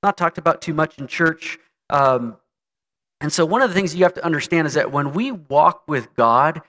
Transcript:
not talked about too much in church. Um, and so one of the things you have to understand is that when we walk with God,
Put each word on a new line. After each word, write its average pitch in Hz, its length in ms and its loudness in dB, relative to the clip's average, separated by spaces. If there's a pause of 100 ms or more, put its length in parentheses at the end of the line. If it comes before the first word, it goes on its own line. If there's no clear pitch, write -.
not 202 160 -2
talked 170 180 -2
about 165 240 0
too 165 140 -6
much 156 240 -2
in 135 80 -12
church. - 520 -4 (300)
Um, 127 480 0 (880)
and 151 100 -4
so 170 140 2
one 220 160 0
of 233 80 2
the 170 40 -6
things 180 200 -2
you 180 100 2
have 180 100 4
to - 100 -10
understand 160 420 -2
is 135 80 -4
that 147 180 -2
when 143 220 -2
we 247 180 -4
walk 160 540 2
with 135 280 -6
God, 131 540 2